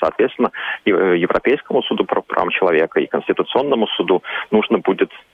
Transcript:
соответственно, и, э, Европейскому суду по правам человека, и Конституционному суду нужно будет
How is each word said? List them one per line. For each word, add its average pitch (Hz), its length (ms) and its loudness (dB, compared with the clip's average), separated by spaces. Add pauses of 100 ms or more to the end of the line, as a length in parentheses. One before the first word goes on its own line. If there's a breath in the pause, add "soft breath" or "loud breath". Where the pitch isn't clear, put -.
соответственно, 131 500 0 (360 loud breath)
и, 107 40 4
э, 90 280 2
Европейскому 120 640 0
суду 101 240 -2
по - 160 -2
правам - 260 -2
человека, 82 520 0
и 69 60 0
Конституционному 113 840 0
суду 90 340 0 (280 loud breath)
нужно 107 280 2
будет 95 320 0 (240)